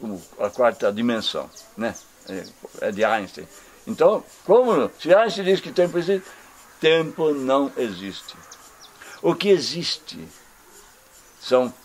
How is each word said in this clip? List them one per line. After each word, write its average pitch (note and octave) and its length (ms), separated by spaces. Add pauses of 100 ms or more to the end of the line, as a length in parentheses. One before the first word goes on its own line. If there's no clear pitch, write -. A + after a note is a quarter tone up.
como G2 220 (160)
a G#2 100
quarta A2+ 440
dimensão, A2 580 (260)
né? G#2+ 180 (340)
É, F#2+ 160 (440)
é G#2+ 40
de G#2 120
Einstein. G2 420 (400)
Então, E3+ 360 (220)
como, G3 440 (120)
se D#3+ 140
Einstein G3+ 300
diz F#3 160
que E3 120
tempo F3 260
existe, F#3+ 260 (560)
tempo D#3+ 520
não C3+ 440
existe. G2 600 (840)
O F3 140
que G3+ 140
existe D#3+ 680 (1200)
são B2+ 320 (120)